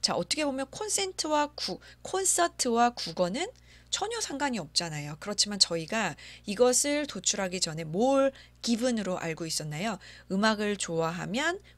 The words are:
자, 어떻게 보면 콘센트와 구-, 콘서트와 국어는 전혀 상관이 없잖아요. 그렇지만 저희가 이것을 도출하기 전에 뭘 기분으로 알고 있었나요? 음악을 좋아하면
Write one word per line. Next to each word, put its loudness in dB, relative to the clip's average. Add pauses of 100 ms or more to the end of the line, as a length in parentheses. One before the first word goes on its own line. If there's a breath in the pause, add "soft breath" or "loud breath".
자, 0
어떻게 0
보면 -2
콘센트와 0
구-, -6 (240 loud breath)
콘서트와 2
국어는 -2 (460 loud breath)
전혀 -2
상관이 -2
없잖아요. -6
그렇지만 0
저희가 0 (300 loud breath)
이것을 4
도출하기 -2
전에 -4
뭘 4 (300 loud breath)
기분으로 0
알고 -4
있었나요? -4 (320 loud breath)
음악을 2
좋아하면 -2 (180 loud breath)